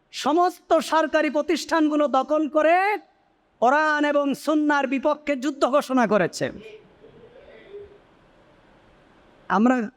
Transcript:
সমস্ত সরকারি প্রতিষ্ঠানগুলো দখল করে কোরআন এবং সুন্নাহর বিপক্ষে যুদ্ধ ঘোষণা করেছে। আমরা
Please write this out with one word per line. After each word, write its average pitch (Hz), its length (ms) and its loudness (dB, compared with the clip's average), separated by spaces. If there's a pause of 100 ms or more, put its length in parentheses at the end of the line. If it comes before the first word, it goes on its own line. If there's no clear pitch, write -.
(100)
সমস্ত 349 680 0
সরকারি 302 520 0
প্রতিষ্ঠানগুলো 302 800 0
দখল 269 400 0
করে 349 500 2 (600)
কোরআন 294 440 2
এবং 285 300 0
সুন্নাহর 294 520 0
বিপক্ষে 285 500 -2
যুদ্ধ 269 300 -2
ঘোষণা 254 400 0
করেছে। 170 460 -2 (3000)
আমরা 226 480 2